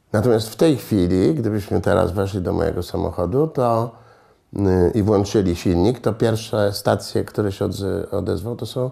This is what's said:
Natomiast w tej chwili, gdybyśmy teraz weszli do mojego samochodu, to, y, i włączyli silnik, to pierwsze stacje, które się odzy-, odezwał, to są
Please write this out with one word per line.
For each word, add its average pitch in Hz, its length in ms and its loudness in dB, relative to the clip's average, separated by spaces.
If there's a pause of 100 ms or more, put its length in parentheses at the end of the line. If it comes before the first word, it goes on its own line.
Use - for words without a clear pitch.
(120)
Natomiast 110 360 2
w - 80 -16
tej 160 200 4
chwili, 95 580 2
gdybyśmy 104 460 -2
teraz 92 320 2
weszli 98 280 -2
do 90 120 -2
mojego 85 300 -2
samochodu, 90 640 -2
to, 120 440 0 (680)
y, - 20 -6 (360)
i 107 80 2
włączyli 98 540 2
silnik, 95 440 2
to 110 120 -2
pierwsze 110 600 0
stacje, 104 520 -2
które 104 280 -4
się 101 120 -4
odzy-, 92 460 -4
odezwał, 95 460 -4
to 120 100 -10
są 127 260 -4